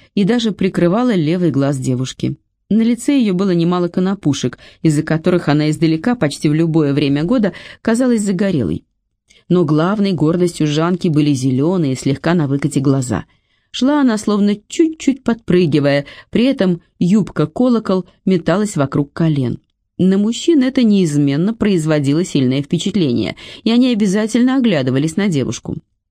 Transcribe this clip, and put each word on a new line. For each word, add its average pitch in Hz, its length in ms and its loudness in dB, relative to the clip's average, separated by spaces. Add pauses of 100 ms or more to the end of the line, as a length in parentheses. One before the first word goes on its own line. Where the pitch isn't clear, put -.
(140)
и 202 100 2
даже 226 280 0
прикрывала 190 600 0
левый 170 360 0
глаз 139 280 0
девушки. 127 580 -4 (320)
На 220 140 2
лице 240 360 0
ее 208 160 2
было 190 160 0
немало 175 380 0
конопушек, 180 680 -2 (240)
из-за 151 200 2
которых 165 460 0
она 151 220 2
издалека 160 440 0
почти 151 340 -2
в 147 60 2
любое 156 400 0
время 143 300 0
года 208 280 0 (300)
казалась 233 400 0
загорелой. 175 640 -2 (640)
Но 175 160 4
главной 185 480 0
гордостью 165 540 0
Жанки 165 420 -2
были 151 240 2
зеленые, 135 640 0
слегка 135 380 -2
на 160 120 0
выкате 139 340 -2
глаза. 131 440 -2 (460)
Шла 285 300 0
она, 233 180 2
словно 208 380 0
чуть-чуть 320 640 -2
подпрыгивая, 147 840 0 (240)
при 233 140 2
этом 196 380 0 (160)
юбка-колокол 190 1080 0 (180)
металась 190 520 0
вокруг 143 360 -2
колен. 147 480 -2 (360)
На 190 220 2
мужчин 233 440 2
это 262 200 0
неизменно 165 720 2
производило 156 720 0
сильное 135 380 0
впечатление, 143 760 -2 (260)
и 220 80 0
они 247 220 4
обязательно 220 640 0
оглядывались 151 600 0
на 202 120 0
девушку. 135 480 -4 (340)